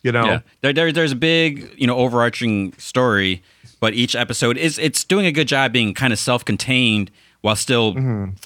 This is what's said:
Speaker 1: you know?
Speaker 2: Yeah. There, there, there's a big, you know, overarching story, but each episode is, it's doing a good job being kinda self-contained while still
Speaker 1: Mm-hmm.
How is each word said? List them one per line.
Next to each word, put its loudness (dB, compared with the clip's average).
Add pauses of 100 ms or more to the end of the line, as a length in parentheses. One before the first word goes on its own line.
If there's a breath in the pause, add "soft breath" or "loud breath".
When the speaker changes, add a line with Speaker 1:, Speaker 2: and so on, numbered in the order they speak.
Speaker 1:
you -2
know? 2
Speaker 2:
Yeah. 0 (220 soft breath)
There, 2
there, 2
there's 0
a -4
big, 0
you 0
know, 2
overarching 0
story, 0 (380 soft breath)
but 0
each 0
episode -2
is, -2
it's -2
doing 0
a 0
good 0
job 0
being 0
kinda 0
self-contained 0 (300 soft breath)
while 0
still 0
Speaker 1:
Mm-hmm. -2 (160)